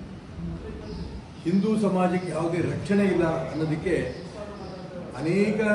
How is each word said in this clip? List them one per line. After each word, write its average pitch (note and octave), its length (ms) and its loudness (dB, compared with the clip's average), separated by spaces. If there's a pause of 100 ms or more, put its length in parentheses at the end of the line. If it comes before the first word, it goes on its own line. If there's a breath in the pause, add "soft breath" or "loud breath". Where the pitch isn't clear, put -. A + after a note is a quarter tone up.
(1400)
ಹಿಂದೂ F#3+ 260 4 (160)
ಸಮಾಜಕ್ಕೆ F3+ 520 2
ಯಾವುದೇ E3+ 220 0 (120)
ರಕ್ಷಣೆ G3+ 420 2
ಇಲ್ಲ E3 120 4 (260)
ಅನ್ನೋದಕ್ಕೆ D#3 440 0 (1200)
ಅನೇಕ G3+ 400 2 (140)